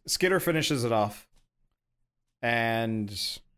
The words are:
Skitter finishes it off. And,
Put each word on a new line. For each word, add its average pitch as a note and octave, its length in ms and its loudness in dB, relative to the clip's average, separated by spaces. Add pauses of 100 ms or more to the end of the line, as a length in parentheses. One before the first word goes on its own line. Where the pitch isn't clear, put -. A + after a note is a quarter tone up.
Skitter F#3 360 2
finishes D#3 420 0
it A#2 80 0
off. G#2+ 340 0 (1160)
And, A2+ 760 0 (400)